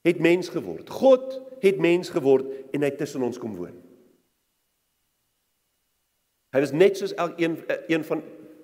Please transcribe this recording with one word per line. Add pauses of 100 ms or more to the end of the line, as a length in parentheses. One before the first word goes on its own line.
het
mens
geword.
God (240)
het
mens
geword
en
hy
het
tussen
ons
kom
woon. (2750)
Hy
was
net
soos
elkeen, (100)
eh, (100)
een
van, (400)